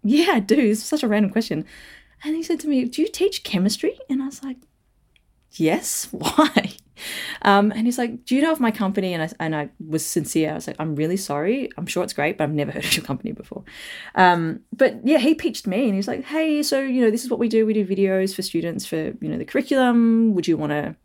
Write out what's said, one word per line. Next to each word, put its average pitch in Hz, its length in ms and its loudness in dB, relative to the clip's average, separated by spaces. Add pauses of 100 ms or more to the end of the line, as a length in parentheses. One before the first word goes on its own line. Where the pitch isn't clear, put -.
"Yeah, 294 280 4
I 262 100 4
do." 233 180 4
It's 220 240 2
such 302 200 -2
a 247 40 0
random 208 240 2
question. 180 340 -2 (580)
And 302 120 -2
he 330 80 -4
said 330 180 -2
to 302 60 -6
me, 262 180 2
"Do 247 160 -4
you 359 60 2
teach 392 360 -2
chemistry?" 202 540 0 (120)
And 269 120 0
I 269 40 -4
was 277 180 -10
like, 262 140 -8 (920)
"Yes, - 560 -2
<laughs> - 40 -14
why?" - 640 0 (680)
Um, 202 300 6
and 220 120 -2
he's 240 140 2
like, 240 260 -4
"Do 254 100 0
you 269 60 4
know 320 100 4
of 311 80 0
my 233 120 4
company?" 190 420 -2
And 165 80 -2
I, 160 80 -2 (100)
and 160 160 -2
I 147 140 -4 (160)
was 156 200 -2
sincere. 156 460 0
I 156 40 -6
was 147 100 -8
like, - 140 -10
"I'm 156 160 -4
really 160 220 -2
sorry. 190 600 -2
I'm 175 80 -6
sure 175 180 -4
it's - 100 -6
great, 151 240 -2
but 156 80 0
I've 147 80 -4
never 147 180 -2
<laughs> - 40 -12
heard - 100 -8
of - 100 0
your - 100 -4
company - 280 -6
before." - 300 -14 (520)
Um, 175 460 4 (140)
but - 300 2
yeah, 294 140 4
he 302 160 4
pitched 269 320 -6
me 208 180 0
and 208 80 2
he's 196 140 -2
like, - 180 -6
"Hey, 302 380 0
so, 285 180 0
you 262 220 0
know, 226 80 6
this 240 120 -2
is 247 60 -10
what 240 100 -2
we 233 100 2
do. 220 160 4
We 220 80 0
do 214 120 2
videos 190 480 0
for 185 80 -6
students 170 440 -4
for, - 360 -4
you 156 80 -4
know, 156 80 -4
the 165 80 -6
curriculum. 233 880 4
Would 175 140 0
you 160 100 2
wanna 151 480 -2